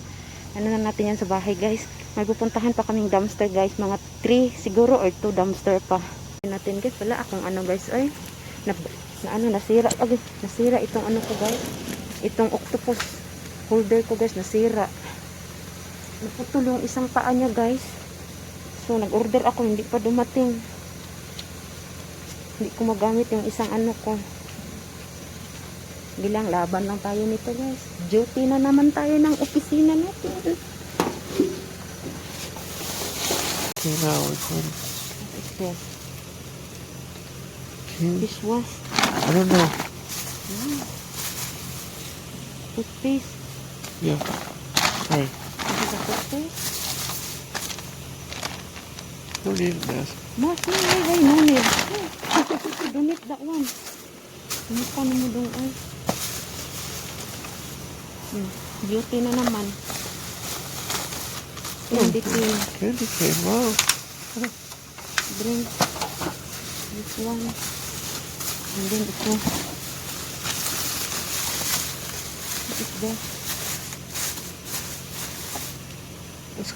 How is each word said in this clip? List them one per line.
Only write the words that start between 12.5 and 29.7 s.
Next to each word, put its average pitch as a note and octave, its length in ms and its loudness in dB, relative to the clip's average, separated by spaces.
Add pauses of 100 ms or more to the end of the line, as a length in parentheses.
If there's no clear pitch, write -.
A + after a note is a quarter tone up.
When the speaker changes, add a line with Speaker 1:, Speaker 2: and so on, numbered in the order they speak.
Speaker 1:
octopus - 480 0 (720)
holder A3+ 320 6
ko, A3+ 160 2
guys. A3+ 160 2
Nasira. G#3+ 480 4 (1400)
Naputol B3+ 560 0
yung - 80 0
isang B3+ 240 0
paa B3+ 240 2
niya, B3+ 240 4
guys. A#3+ 240 4 (1040)
So, A3+ 160 2
nag-order G#3+ 480 4
ako. B3 160 4
Hindi G#3+ 220 2
pa A#3 100 2
dumating. A#3+ 640 4 (2000)
Hindi - 160 -4
ko A3+ 160 4
magamit A3 400 4
yung G#3+ 160 2
isang G#3+ 240 -2
ano A3+ 320 2
ko. G#3+ 80 0 (2000)
Bilang G#3 320 2
laban F3+ 320 2
lang G3+ 160 -2
tayo G3+ 240 0
nito, A3 320 0
guys. C4 240 -4 (320)
Duty A#3+ 320 6
na C4+ 160 6
naman C#4 320 10
tayo D4 240 4
ng D4+ 240 8
opisina D4+ 560 6